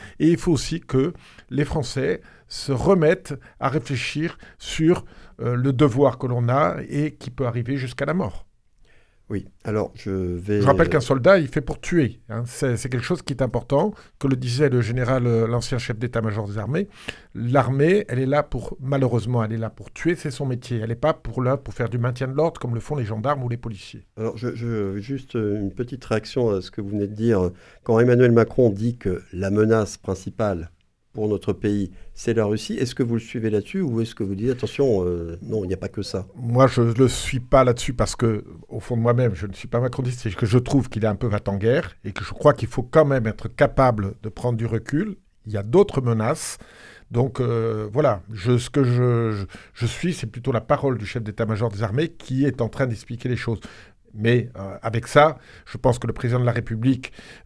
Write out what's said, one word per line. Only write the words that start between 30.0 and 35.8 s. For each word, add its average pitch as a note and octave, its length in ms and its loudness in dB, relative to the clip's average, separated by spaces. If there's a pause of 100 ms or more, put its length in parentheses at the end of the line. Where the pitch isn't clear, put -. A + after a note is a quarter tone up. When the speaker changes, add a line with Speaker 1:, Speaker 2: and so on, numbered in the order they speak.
Speaker 2:
pour G#2+ 120 -2
notre G#2 260 -2
pays, G2+ 380 -2 (240)
c'est - 200 -2
la A2+ 100 2
Russie, A2 300 -2
est-ce B2+ 200 -4
que - 80 0
vous A#2 120 -2
le A2+ 60 0
suivez A2 300 -4
là-dessus G#2+ 300 -2
ou A#2+ 200 0
est-ce A#2 140 -4
que - 80 -6
vous G2 140 -4
dites, « A2+ 160 -2
Attention, A#2+ 520 0
euh, E2+ 380 -4
non, A2 220 -4
il F2+ 40 -4
n'y F#2 60 -2
a - 40 -4
pas G#2 100 -6